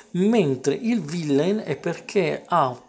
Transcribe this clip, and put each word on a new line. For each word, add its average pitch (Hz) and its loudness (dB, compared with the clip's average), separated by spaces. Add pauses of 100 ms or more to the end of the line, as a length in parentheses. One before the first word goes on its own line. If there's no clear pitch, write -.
(120)
mentre 170 2
il 226 -2
villain 156 0
è 147 -4
perché 165 -4
ha 143 0